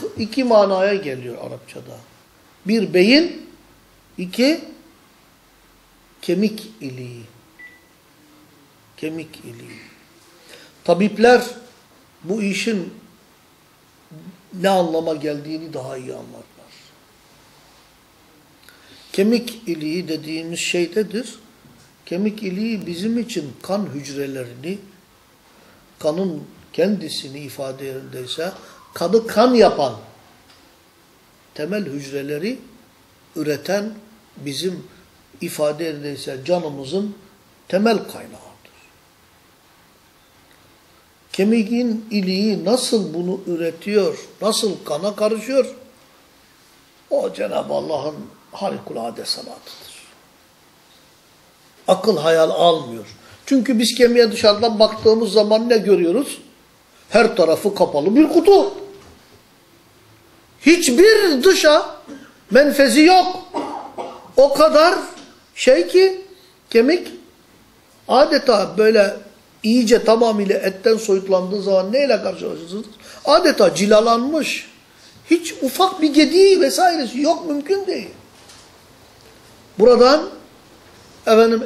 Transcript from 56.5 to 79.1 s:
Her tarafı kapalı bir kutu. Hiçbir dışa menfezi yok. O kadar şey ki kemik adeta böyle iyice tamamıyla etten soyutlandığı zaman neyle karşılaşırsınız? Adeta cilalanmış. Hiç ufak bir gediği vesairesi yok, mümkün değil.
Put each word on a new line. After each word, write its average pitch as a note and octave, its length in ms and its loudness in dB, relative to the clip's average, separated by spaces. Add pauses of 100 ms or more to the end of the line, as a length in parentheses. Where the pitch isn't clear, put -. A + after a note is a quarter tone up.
Her A3 260 2
tarafı D#3+ 380 2
kapalı F3 420 0
bir D4+ 120 6
kutu. F4 460 6 (1900)
Hiçbir E4+ 840 4
dışa D#4+ 520 4 (540)
menfezi C4+ 500 4
yok. F4+ 260 6 (1080)
O C#4 180 6
kadar D#4 440 4 (560)
şey F4 340 2
ki F#4 360 2 (460)
kemik C#4 380 2 (1000)
adeta B3+ 680 2
böyle G#3+ 380 4 (460)
iyice A3+ 420 2
tamamıyla A3 540 2
etten A3 380 0
soyutlandığı F#3+ 640 -2
zaman F#3+ 300 0
neyle B3 300 0
karşılaşırsınız? F3 640 -10 (380)
Adeta C#4+ 500 4
cilalanmış. A#3 960 0 (600)
Hiç E4+ 320 0
ufak F#4 400 -2
bir D4 120 0
gediği F4 460 6
vesairesi C#4 600 0
yok, E4+ 280 0
mümkün F4+ 380 -4
değil. F4 220 -6 (1700)